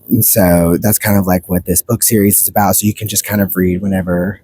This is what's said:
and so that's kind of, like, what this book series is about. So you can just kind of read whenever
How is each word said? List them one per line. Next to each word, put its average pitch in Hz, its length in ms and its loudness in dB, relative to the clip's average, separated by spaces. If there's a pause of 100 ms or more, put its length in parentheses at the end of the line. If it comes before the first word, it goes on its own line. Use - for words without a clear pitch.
and 87 140 2
so 87 580 2
that's 101 180 0
kind 101 180 0
of, 98 80 2
like, 92 240 0
what 90 160 -2
this 90 160 0
book - 220 -2
series 104 360 2
is - 80 0
about. 95 300 0
So 104 100 -2
you 104 60 2
can - 140 -8
just - 180 -4
kind 104 160 -2
of 95 140 -2
read 90 260 0
whenever 92 640 -4